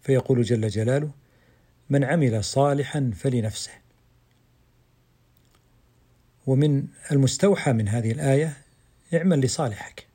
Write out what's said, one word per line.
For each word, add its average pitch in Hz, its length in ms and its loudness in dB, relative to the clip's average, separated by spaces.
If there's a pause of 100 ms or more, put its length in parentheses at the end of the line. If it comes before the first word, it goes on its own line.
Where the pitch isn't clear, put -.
فيقول 127 400 2
جل 110 260 0
جلاله: 123 420 -2 (800)
"من 139 140 2
عمل 123 400 0
صالحا 139 720 0
فلنفسه". 113 580 -4 (2750)
ومن 139 400 2 (260)
المستوحى 143 600 2
من 113 160 0
هذه 113 240 -2
الآية: 143 440 0 (580)
"اعمل 165 260 2
لصالحك". 127 760 -6